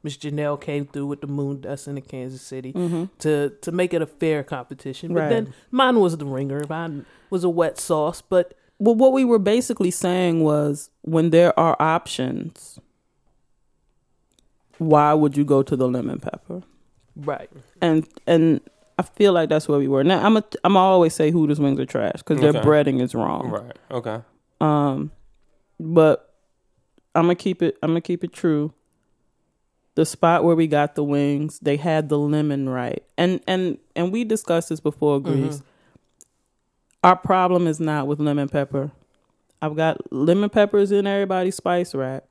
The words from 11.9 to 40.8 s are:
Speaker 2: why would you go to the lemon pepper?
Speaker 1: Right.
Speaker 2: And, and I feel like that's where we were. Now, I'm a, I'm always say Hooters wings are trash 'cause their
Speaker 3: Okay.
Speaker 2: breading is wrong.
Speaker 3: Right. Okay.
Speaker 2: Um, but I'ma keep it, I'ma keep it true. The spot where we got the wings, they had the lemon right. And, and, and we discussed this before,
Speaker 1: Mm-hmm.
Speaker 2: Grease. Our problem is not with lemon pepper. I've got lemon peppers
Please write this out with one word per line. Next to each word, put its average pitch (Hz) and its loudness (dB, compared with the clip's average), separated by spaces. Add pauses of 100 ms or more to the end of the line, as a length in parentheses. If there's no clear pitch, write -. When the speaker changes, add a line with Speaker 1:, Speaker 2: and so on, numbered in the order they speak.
Speaker 2:
why 151 4
would 147 2
you 143 2
go 135 2
to 143 -2
the 127 0
lemon - -4
pepper? - -12 (520)
Speaker 1:
Right. 143 -10 (300)
Speaker 2:
And, 160 2 (200)
and 160 4 (400)
I 185 -4
feel 202 2
like 165 2
that's 156 0
where 147 2
we 135 0
were. 135 2
Now, 180 2
I'm 220 6
a, 214 0 (220)
I'm 196 4
always 185 6
say 156 2
Hooters 151 2
wings 139 0
are 135 -4
trash - -6
'cause 151 0
their 147 6
Speaker 3:
Okay. 127 2
Speaker 2:
breading 143 4
is 123 -4
wrong. 117 -4
Speaker 3:
Right. 113 -10 (140)
Okay. 117 -8 (400)
Speaker 2:
Um, 147 0 (680)
but 160 2 (840)
I'ma 170 2
keep 180 -4
it, 170 -2
I'ma 165 0
keep 175 -6
it 170 -10
true. 151 -2 (1200)
The 160 2
spot 170 0
where 170 2
we 165 2
got 147 -2
the 151 -4
wings, 143 -2
they 147 -2
had 156 -2
the 147 0
lemon 147 -2
right. 127 -6 (120)
And, 180 0
and, 185 -2 (180)
and 180 -2
we 233 -4
discussed 208 -2
this 160 -6
before, 147 0
Speaker 1:
Mm-hmm. 139 -2
Speaker 2:
Grease. 143 -6 (1400)
Our 180 8
problem 180 2
is 156 -2
not 151 -2
with 147 -4
lemon 143 -2
pepper. 139 -4 (720)
I've 151 -6
got 160 -2
lemon 175 0
peppers 202 2